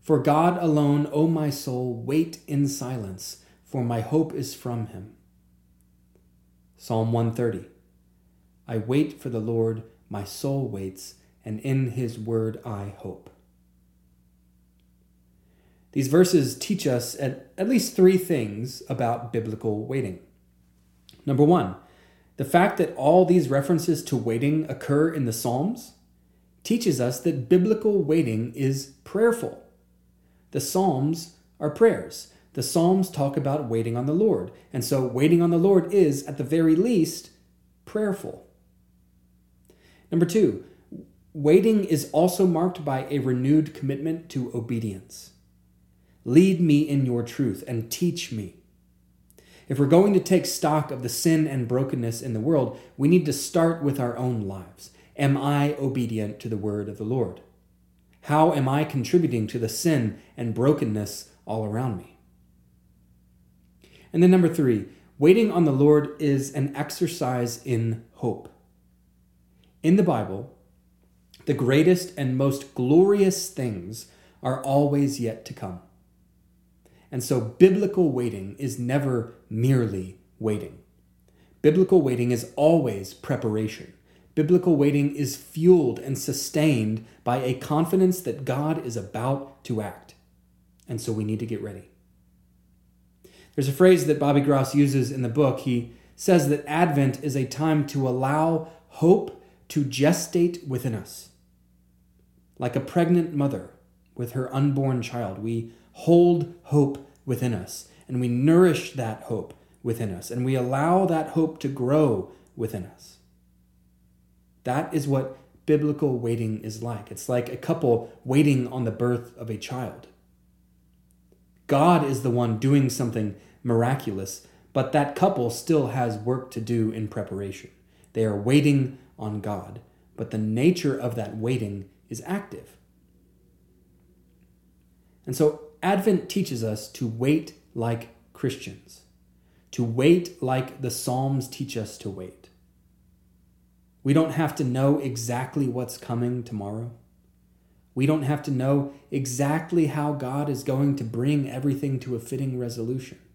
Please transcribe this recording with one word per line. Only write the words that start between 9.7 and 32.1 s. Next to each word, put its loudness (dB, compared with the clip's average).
my -8
soul -4
waits, -12
and -8
in -2
his -6
word -4
I -10
hope." -14
These -2
verses 4
teach -4
us -2
at, -8
at -4
least 0
three 6
things -4
about -4
biblical -4
waiting. -6
Number 4
one, 4
the -4
fact 4
that 0
all 6
these 4
references 0
to -2
waiting 0
occur 0
in -2
the -2
Psalms -4
teaches 0
us -2
that -4
biblical 2
waiting 0
is -4
prayerful. -2
The -4
Psalms -2
are -2
prayers. 0